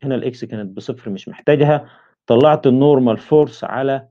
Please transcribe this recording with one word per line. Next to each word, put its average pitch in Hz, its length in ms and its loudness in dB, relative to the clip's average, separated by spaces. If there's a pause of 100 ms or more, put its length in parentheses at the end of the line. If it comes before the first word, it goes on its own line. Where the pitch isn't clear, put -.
هنا 135 120 -4
الإكس 123 300 -8
كانت 104 320 -12
بصفر 117 340 -12
مش 95 180 -12
محتاجها، 147 600 0 (380)
طلعت 147 400 2
النورمال 131 520 2
فورس - 460 0
على 135 460 -6